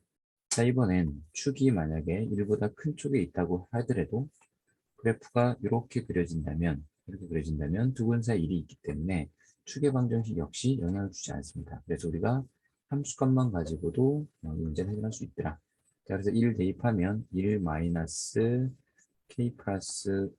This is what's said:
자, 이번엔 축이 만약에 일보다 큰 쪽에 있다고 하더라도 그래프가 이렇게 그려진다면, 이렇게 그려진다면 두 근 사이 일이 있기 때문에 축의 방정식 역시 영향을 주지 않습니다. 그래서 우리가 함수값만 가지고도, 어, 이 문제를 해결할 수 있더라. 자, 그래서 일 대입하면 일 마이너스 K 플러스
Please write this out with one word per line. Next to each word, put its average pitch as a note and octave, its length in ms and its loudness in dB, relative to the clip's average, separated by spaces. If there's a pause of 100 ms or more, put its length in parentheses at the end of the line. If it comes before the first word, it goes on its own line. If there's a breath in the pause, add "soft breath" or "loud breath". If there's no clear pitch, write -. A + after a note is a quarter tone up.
(500)
자, A#2 140 2
이번엔 F#2 600 4 (100)
축이 C3+ 380 2
만약에 D#2+ 540 0
일보다 G2+ 480 0
큰 D#3 240 -4
쪽에 C3 240 0
있다고 F2 500 -2
하더라도 A#2 580 -2 (680)
그래프가 A#2+ 680 2
이렇게 A2+ 420 0
그려진다면, D#2+ 800 0 (220)
이렇게 F#2+ 200 -12
그려진다면 D#2+ 680 -2
두 A2+ 120 0
근 A#2+ 140 2
사이 A2 220 2
일이 E2+ 160 0
있기 - 240 -10
때문에 D2+ 460 -2 (360 soft breath)
축의 C#3+ 280 0
방정식 A2+ 440 0
역시 B2 420 0
영향을 F#2+ 320 -2
주지 - 200 -12
않습니다. D2+ 540 -10
그래서 - 240 -4
우리가 A2 340 0 (460 soft breath)
함수값만 C3 640 2
가지고도, F2 760 0 (160)
어, D#2 100 -4
이 D#2+ 60 -4
문제를 D#2+ 320 -2
해결할 G#2+ 220 -4
수 - 100 -10
있더라. - 340 -6 (480)
자, G2 120 -4
그래서 G2 140 0
일 A2+ 260 4
대입하면 G2 760 2
일 G2 300 2
마이너스 E2+ 1080 0 (600 soft breath)
K A#2+ 260 -2
플러스 G2 840 -4